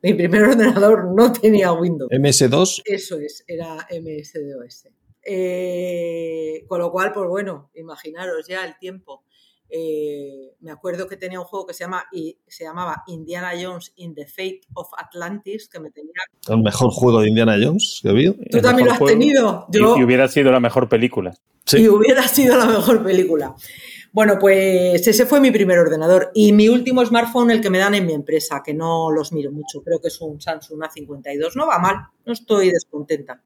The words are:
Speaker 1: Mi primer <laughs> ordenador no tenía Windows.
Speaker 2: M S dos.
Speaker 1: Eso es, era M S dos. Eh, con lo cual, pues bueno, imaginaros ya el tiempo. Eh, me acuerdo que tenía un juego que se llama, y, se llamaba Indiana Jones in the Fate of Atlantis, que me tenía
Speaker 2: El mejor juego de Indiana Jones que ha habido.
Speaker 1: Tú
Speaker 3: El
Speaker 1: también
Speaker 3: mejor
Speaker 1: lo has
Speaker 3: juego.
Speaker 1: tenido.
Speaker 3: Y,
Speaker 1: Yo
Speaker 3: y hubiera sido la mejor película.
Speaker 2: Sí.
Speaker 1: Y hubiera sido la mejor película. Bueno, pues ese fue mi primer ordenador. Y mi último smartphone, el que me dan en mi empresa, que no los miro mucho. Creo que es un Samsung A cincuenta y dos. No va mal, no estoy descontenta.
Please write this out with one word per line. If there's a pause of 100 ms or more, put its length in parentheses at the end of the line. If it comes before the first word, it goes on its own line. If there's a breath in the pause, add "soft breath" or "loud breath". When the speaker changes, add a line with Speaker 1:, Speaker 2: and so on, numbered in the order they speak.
Speaker 1:
Mi
primer
<laughs>
ordenador
no
tenía
Windows.
Speaker 2:
M
S
dos.
Speaker 1:
Eso
es,
era
M
S
dos. (460)
Eh,
con
lo
cual,
pues
bueno,
imaginaros
ya
el
tiempo. (460)
Eh,
me
acuerdo
que
tenía
un
juego
que
se
llama,
y,
se
llamaba
Indiana (100)
Jones
in
the
Fate (140)
of
Atlantis,
que
me
tenía (360)
Speaker 2:
El
mejor
juego
de
Indiana
Jones
que
ha
habido.
Speaker 1:
Tú
Speaker 3:
El
Speaker 1:
también
Speaker 3:
mejor
Speaker 1:
lo
has
Speaker 3:
juego.
Speaker 1:
tenido.
Speaker 3:
Y,
Speaker 1:
Yo
Speaker 3:
y
hubiera
sido
la
mejor
película. (320)
Speaker 2:
Sí.
Speaker 1:
Y
hubiera
sido
la
mejor
película. (560 loud breath)
Bueno,
pues
ese
fue
mi
primer
ordenador.
Y
mi
último
smartphone,
el
que
me
dan
en
mi
empresa,
que
no
los
miro
mucho.
Creo
que
es
un
Samsung
A
cincuenta
y
dos.
No
va
mal, (280)
no
estoy
descontenta.